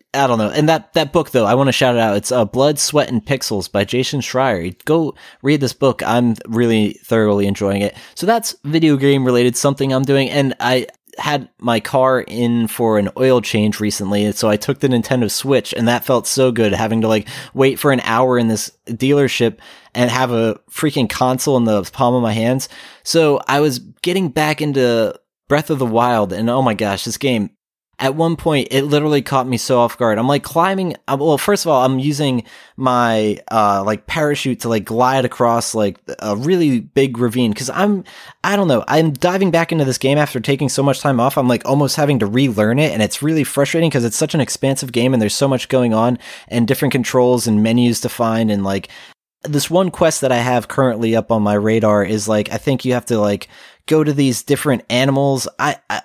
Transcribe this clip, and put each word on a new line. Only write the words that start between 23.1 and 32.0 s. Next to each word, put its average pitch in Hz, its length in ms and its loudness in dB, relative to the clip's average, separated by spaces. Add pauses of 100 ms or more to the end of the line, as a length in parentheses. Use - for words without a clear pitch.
I 139 120 2
was 135 200 0 (220)
getting 180 260 -2
back 151 340 -2
into 123 520 0 (340)
Breath 147 200 0
of 143 120 -2
the 131 40 -2
Wild, 113 480 2
and 113 160 -2
oh 131 140 0
my 117 120 0
gosh, 101 300 -4
this 113 140 -8
game, 120 320 -2 (480)
at 135 160 0
one 165 220 0
point, 147 340 0
it 135 140 0
literally 147 360 0
caught 131 260 -2
me 123 120 -2
so 127 200 0
off 120 200 0
guard. 113 180 0
I'm, 117 120 0
like, 143 140 0
climbing, 185 520 -2 (120)
uh, 139 140 -2
well, 165 160 2
first 196 300 0
of 165 40 0
all, 131 140 4
I'm 131 140 0
using 139 460 -2 (340)